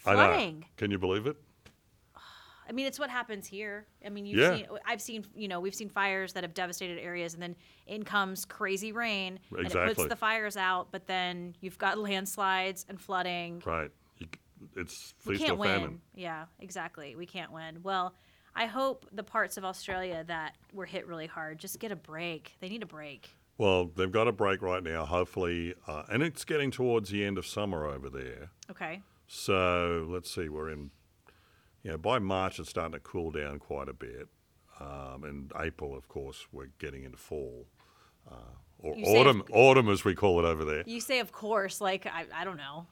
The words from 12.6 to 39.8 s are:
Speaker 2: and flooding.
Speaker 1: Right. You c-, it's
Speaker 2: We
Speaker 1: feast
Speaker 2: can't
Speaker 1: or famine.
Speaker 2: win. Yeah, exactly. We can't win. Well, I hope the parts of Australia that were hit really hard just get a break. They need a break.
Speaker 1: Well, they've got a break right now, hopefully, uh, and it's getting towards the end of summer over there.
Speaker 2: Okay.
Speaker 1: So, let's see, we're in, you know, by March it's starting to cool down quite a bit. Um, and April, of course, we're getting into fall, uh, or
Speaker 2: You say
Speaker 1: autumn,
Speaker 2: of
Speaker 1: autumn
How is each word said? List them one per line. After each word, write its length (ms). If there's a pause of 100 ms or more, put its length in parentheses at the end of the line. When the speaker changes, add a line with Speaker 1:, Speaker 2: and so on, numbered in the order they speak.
Speaker 2:
and 100
flooding. 640
Speaker 1:
Right. 240 (280)
You 160
c-, 60 (360)
it's 380 (120)
Speaker 2:
We 100
Speaker 1:
feast 120
Speaker 2:
can't 120
Speaker 1:
or 40
famine. 180 (100)
Speaker 2:
win. 100 (120)
Yeah, 340 (120)
exactly. 560
We 100
can't 280
win. 300
Well, 300 (400)
I 120
hope 480
the 100
parts 320
of 80
Australia 640
that 300 (160)
were 140
hit 200
really 200
hard 320
just 200
get 140
a 20
break. 640
They 80
need 160
a 40
break. 420 (280)
Speaker 1:
Well, 280
they've 260
got 160
a 60
break 280
right 220
now, 220
hopefully, 680 (140)
uh, 220
and 120
it's 220
getting 280
towards 400
the 120
end 140
of 100
summer 380
over 240
there. 400 (200)
Speaker 2:
Okay. 340 (220)
Speaker 1:
So, 840
let's 200
see, 200
we're 200
in, 220 (920)
you 80
know, 60
by 220
March 400
it's 100
starting 240
to 60
cool 320
down 280
quite 300
a 40
bit. 340 (520)
Um, 440
and 360
April, 360
of 120
course, 440
we're 180 (100)
getting 240
into 140
fall, 500 (600)
uh, 60 (440)
or 160
Speaker 2:
You 100
say 140
Speaker 1:
autumn, 220
Speaker 2:
of 100
Speaker 1:
autumn 380